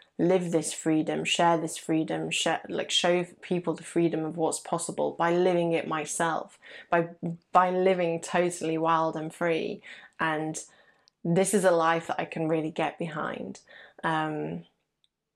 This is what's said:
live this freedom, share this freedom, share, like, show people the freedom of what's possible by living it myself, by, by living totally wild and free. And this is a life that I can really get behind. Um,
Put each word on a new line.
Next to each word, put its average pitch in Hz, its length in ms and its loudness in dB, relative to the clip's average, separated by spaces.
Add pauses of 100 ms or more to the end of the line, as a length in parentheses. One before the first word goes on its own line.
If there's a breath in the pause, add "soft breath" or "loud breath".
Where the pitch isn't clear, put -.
(180 loud breath)
live 175 340 2
this 160 220 0
freedom, 156 500 0
share 170 340 4
this 156 200 -4
freedom, 160 520 -2
share, - 380 0
like, - 240 -6
show 175 340 2 (160)
people 175 320 -2
the 165 100 -12
freedom 165 420 0
of 170 120 -8
what's 160 220 -2
possible 151 520 -2
by 170 220 0
living 175 400 2
it - 140 -2
myself, 160 720 -4 (320 loud breath)
by, 170 200 2 (420)
by 185 180 6
living 180 500 2
totally 175 580 -2
wild 160 380 2
and 156 180 -6
free. - 480 -2 (380 loud breath)
And 156 400 -2 (640 soft breath)
this 185 300 2
is 196 100 2
a 185 80 6
life 165 360 2
that - 120 -4
I 165 60 -4
can 165 220 -4
really 156 240 -2
get 160 260 -4
behind. 170 600 -8 (440 loud breath)
Um, 156 600 -4 (720)